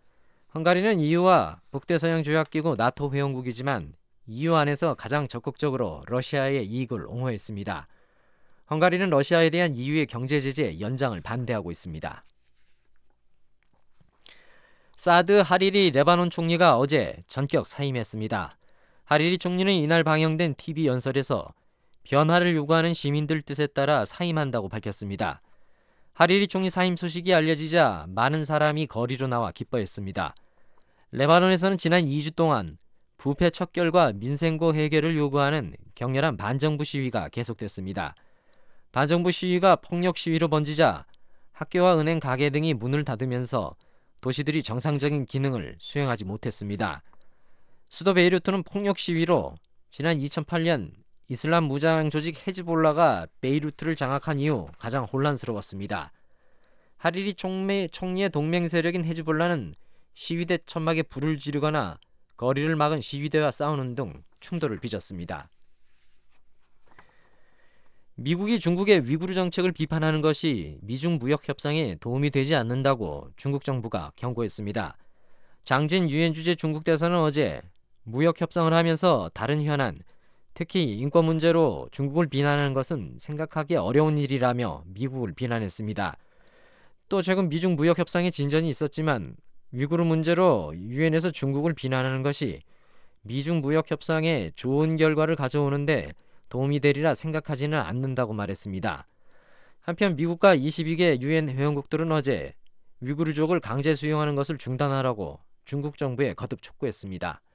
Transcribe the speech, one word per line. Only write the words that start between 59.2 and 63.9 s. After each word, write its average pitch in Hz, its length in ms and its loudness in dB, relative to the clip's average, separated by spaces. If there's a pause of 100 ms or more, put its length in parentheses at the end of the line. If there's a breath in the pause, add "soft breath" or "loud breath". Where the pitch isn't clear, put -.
시위대 170 520 -2
천막에 160 380 -2
불을 151 340 -2
지르거나 143 600 -2 (360)
거리를 139 380 0
막은 151 260 0
시위대와 147 520 0
싸우는 139 420 -4